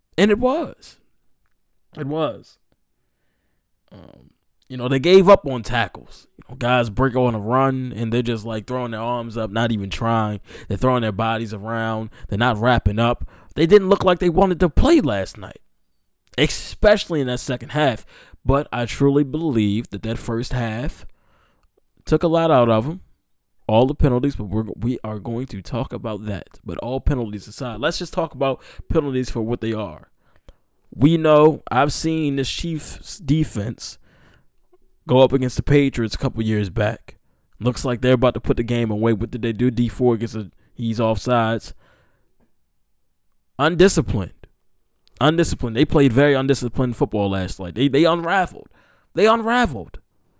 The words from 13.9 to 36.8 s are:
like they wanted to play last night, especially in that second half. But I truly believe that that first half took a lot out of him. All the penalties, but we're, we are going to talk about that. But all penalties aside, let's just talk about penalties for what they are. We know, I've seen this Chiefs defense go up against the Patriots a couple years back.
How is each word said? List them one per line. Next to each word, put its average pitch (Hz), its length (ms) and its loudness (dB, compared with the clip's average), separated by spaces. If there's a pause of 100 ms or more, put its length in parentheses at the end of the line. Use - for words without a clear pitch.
like 180 160 2
they 180 80 2
wanted 185 320 2
to 180 80 4
play 294 320 6
last 104 380 -2
night, - 220 -18 (800)
especially 175 800 0
in 131 60 -2
that 123 140 -4
second - 300 -8
half. 139 360 0 (380)
But 135 280 0
I 120 140 -4
truly 143 380 2
believe 123 640 -2
that - 120 -10
that 113 160 -6
first 120 340 -6
half 120 540 -6 (960)
took 156 180 0
a 175 60 0
lot 165 220 0
out 123 180 4
of 113 180 2
him. 170 160 -10 (640)
All 131 200 4
the 143 80 -4
penalties, 135 400 2
but 107 120 -8
we're, 107 180 -4 (100)
we 120 300 -6
are 107 160 -10
going 117 260 -8
to 98 160 -12
talk 120 300 -8
about 107 340 -10
that. - 380 -10
But - 140 -10
all 127 220 -6
penalties 110 460 -2
aside, 113 320 -10
let's 156 200 -2
just 170 140 -10
talk 165 220 -4
about 135 260 -2 (280)
penalties 139 420 -2
for 117 120 -4
what 113 180 -4
they 110 120 -4
are. 101 380 -10 (800)
We 156 240 4
know, 156 540 6
I've 139 220 2
seen 160 420 -2
this 135 160 -2
Chiefs - 680 -8
defense 139 800 -2 (1080)
go 131 140 6
up 131 120 8
against 127 240 0
the - 60 -2
Patriots 135 540 2
a - 20 -12
couple 117 240 -4
years 107 260 0
back. 104 500 -6 (420)